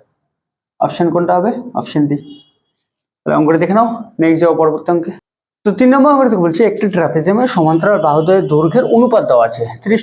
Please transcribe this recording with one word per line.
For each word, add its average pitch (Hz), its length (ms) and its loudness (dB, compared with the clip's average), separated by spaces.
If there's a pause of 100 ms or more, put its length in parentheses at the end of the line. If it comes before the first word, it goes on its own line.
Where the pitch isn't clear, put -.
(840)
অপশন 151 300 -2
কোনটা 175 240 -2
হবে? 180 120 -2 (300)
অপশন - 300 -4
ডি। 143 60 -4 (1040)
তাহলে 151 180 -4
অঙ্কটা 156 240 2
দেখে 175 160 -2
নাও, 233 100 2 (320)
নেক্সট 165 220 2
যাও 170 180 2
পরবর্তী 156 340 -2
অঙ্কে। 175 180 -4 (520)
তো 214 140 0
তিন 254 160 4
নম্বর 277 180 4
অঙ্কটা 254 320 2
বলছে, 165 260 0
একটি 208 140 -6 (120)
ট্রাপিজিয়ামের 170 600 0
সমান্তরাল 165 500 2
বাহুদ্বয়ের 160 460 2
দৈর্ঘ্যের 160 320 2 (100)
অনুপাত 233 360 2
দেওয়া 120 180 4
আছে 117 160 -8 (180)
three 220 200 0